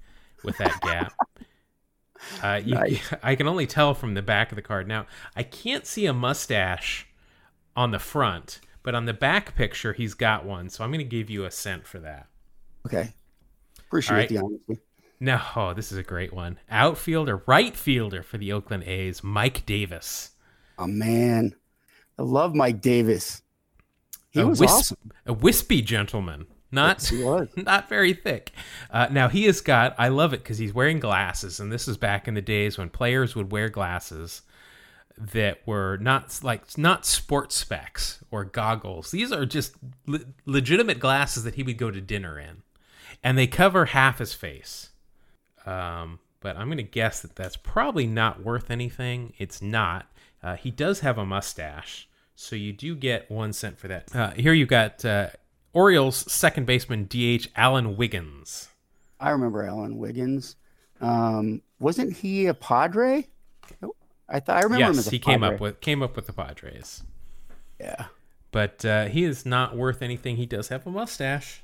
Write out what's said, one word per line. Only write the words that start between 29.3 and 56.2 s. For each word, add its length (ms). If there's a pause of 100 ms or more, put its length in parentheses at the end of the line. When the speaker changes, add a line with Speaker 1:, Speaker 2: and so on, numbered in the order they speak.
Speaker 1:
has 160
got, 380
I 100
love 240
it 100
'cause 140
he's 160
wearing 280
glasses, 600
and 100
this 160
is 120
back 280
in 60
the 80
days 380
when 100
players 480
would 160
wear 160
glasses 720 (800)
that 480
were 320
not, 440
like, 360
not 260
sports 520
specs 760
or 160
goggles. 640
These 220
are 120
just 300 (320)
le-, 140 (260)
legitimate 520
glasses 460
that 120
he 60
would 140
go 140
to 100
dinner 400
in, 220 (600)
and 140
they 100
cover 380
half 340
his 140
face. 560 (800)
Um, 540 (200)
but 160
I'm 140
gonna 140
guess 360
that 160
that's 220
probably 480
not 360
worth 280
anything. 640
It's 240
not. 460 (360)
Uh, 140
he 140
does 300
have 180
a 80
mustache, 840 (260)
so 220
you 160
do 240
get 340
one 220
cent 260
for 100
that. 280
Uh, 140
here 240
you 100
got, 400
uh, 240 (460)
Orioles 560